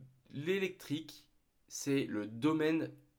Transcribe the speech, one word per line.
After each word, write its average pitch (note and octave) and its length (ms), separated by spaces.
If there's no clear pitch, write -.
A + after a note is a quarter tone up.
l'électrique, D#3+ 920
c'est C#3 380
le G#2 220
domaine D#3 640